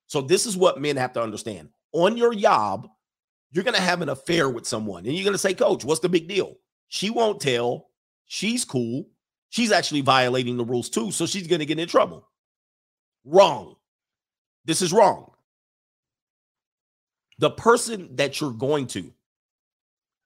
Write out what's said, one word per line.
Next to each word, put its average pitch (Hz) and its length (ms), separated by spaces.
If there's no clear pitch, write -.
So 147 120
this 147 240
is 220 120
what 180 240
men 147 160
have 127 160
to 117 100
understand. 104 460
On 185 240
your 233 180
job, 123 540
you're 170 100
gonna 220 160
have 180 240
an 151 60
affair 139 420
with 117 160
someone. 101 400
And 135 80
you're 190 100
gonna 196 140
say, 190 160
"Coach, - 300
what's 151 160
the - 80
big 165 180
deal? 185 300
She - 220
won't 226 300
tell. 123 500
She's 233 400
cool. 123 440
She's 226 200
actually 170 300
violating 127 560
the 120 80
rules 120 260
too, 214 220
so 165 140
she's 185 200
gonna 160 180
get 151 140
in 170 80
trouble." - 420
Wrong. 147 520
This 165 180
is 165 100
wrong. 185 380
The 151 140
person 226 640
that 139 240
you're 151 100
going 131 380
to, - 260